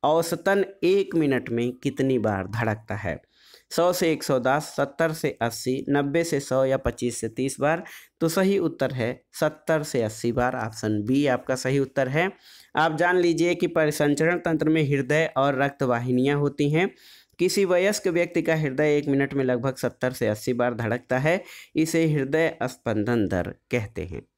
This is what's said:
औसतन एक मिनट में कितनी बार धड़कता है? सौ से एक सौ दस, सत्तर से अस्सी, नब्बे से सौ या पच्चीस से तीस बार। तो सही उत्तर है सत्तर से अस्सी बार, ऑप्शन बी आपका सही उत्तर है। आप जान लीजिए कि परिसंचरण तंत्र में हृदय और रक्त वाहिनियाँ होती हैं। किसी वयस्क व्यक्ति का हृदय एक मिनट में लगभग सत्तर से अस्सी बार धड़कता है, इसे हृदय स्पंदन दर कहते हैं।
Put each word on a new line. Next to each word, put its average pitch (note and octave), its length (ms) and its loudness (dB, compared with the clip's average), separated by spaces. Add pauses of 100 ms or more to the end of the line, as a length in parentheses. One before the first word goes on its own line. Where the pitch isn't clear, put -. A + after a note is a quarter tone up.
औसतन E3+ 600 2 (220)
एक F#3+ 300 2
मिनट C3+ 340 0
में A#2 240 -2
कितनी C3+ 460 -2
बार G2+ 300 -2
धड़कता A2 460 -2
है? F#2+ 260 -6 (500)
सौ F3 220 2
से F3 180 0
एक D3+ 120 -2
सौ C3+ 160 0
दस, C3 380 0
सत्तर D#3 360 -2
से D#3 280 -4
अस्सी, B2 480 -4
नब्बे C#3+ 340 0
से D3+ 160 -2
सौ C3 260 0
या C3+ 140 0
पच्चीस B2 380 -4
से A#2 120 -4
तीस C3 300 -4
बार। D3+ 240 0 (380)
तो E3 80 2
सही F#3+ 300 2
उत्तर C3+ 340 -2
है B2 300 -4 (100)
सत्तर D#3 500 -2
से C#3 200 -2
अस्सी A2 280 -2
बार, B2 260 0
ऑप्शन A2 460 -4
बी C3 240 2
आपका B2+ 280 0
सही C3 240 0
उत्तर C3+ 300 -2
है। E3+ 220 0 (440)
आप D#3 220 2
जान F3 200 4
लीजिए F3 380 2
कि F3 140 -2
परिसंचरण D#3 680 2
तंत्र D#3 300 0
में D#3 160 2
हृदय C#3+ 520 0
और C3+ 240 2
रक्त C#3 240 -2
वाहिनियाँ B2+ 520 2
होती C#3+ 340 0
हैं। E3+ 180 2 (500)
किसी F#3 260 2
वयस्क F#3 440 2
व्यक्ति E3+ 320 0
का D#3+ 140 2
हृदय D3+ 420 2
एक D3 100 -2
मिनट C#3 260 2
में C#3 100 0
लगभग B2+ 320 0
सत्तर B2+ 380 -4
से B2 140 -2
अस्सी G#2+ 260 -2
बार B2 220 0
धड़कता A#2 440 -2
है, E3 220 0 (340)
इसे D#3+ 320 2
हृदय D3+ 560 0
स्पंदन A2 640 0
दर F2 260 -2 (180)
कहते A2 320 -4
हैं। F#2 180 -10 (160)